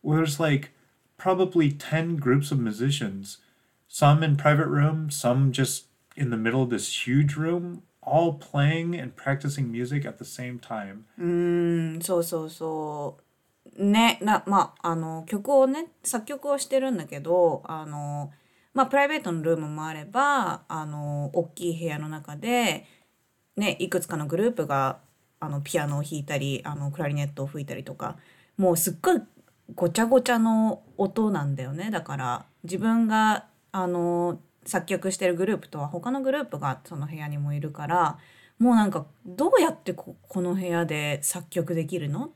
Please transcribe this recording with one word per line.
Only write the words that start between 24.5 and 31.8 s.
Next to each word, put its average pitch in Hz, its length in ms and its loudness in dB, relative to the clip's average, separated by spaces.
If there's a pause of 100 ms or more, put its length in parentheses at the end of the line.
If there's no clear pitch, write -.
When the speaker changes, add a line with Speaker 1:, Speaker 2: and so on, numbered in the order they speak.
Speaker 2:
ー - 20 -6
プ 160 140 -4
が、 135 340 0 (380)
あ 156 100 -8
の、 143 120 -4
ピ 143 180 -4
ア 147 80 -2
ノ 143 120 -2
を 147 40 -2
弾 147 180 -8
い 143 40 -6
た 147 120 -4
り、 139 280 -2
あ 151 100 -8
の、 143 160 -6
ク 147 100 -8
ラ 151 80 -2
リ 143 60 -2
ネ 147 100 -2
ッ 143 80 -6
ト 139 120 -6
を - 20 -8
吹 147 160 -8
い 139 40 -10
た - 80 -8
り - 100 -12
と 135 100 -14
か、 - 220 -10 (400)
も 185 160 4
う 165 40 4
す 170 140 0
っ 175 100 -6
ご 359 140 4
い 254 80 0 (520)
ご 175 140 0
ち 170 120 0
ゃ 226 60 4
ご 254 140 6
ち 254 100 -2
ゃ 233 80 4
の 220 440 4 (140)
音 208 340 0
な 160 140 0
ん 143 100 0
だ 131 80 -6
よ 131 100 -8
ね。 185 180 -6